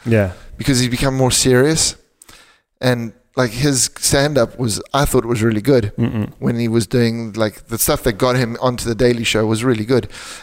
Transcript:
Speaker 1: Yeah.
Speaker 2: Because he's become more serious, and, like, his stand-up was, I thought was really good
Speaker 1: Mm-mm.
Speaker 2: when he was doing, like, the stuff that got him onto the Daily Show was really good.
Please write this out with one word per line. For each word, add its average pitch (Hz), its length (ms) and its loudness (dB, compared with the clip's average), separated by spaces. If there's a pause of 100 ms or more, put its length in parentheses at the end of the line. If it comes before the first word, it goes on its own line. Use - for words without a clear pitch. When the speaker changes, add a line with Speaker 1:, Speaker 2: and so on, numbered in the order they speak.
Speaker 1:
Yeah. 104 280 2 (240)
Speaker 2:
Because 131 220 0
he's 123 100 2
become 131 280 -2
more 127 140 4
serious, 135 640 2 (840)
and, 120 340 -2 (220)
like, 127 140 2
his 127 480 0
stand-up 139 640 0
was, 113 200 -2 (140)
I 139 120 2
thought 123 200 2
was 117 160 -2
really 110 200 2
good 120 360 2
Speaker 1:
Mm-mm. 117 400 -2
Speaker 2:
when 117 220 -2
he 117 80 0
was 113 180 2
doing, 117 480 -2
like, 107 360 -4
the 113 100 -4
stuff - 240 0
that 123 100 0
got 123 220 0
him 117 260 -2
onto 123 260 -2
the 117 60 0
Daily 120 300 2
Show 110 240 0
was 113 160 0
really 113 220 0
good. 123 220 2 (360)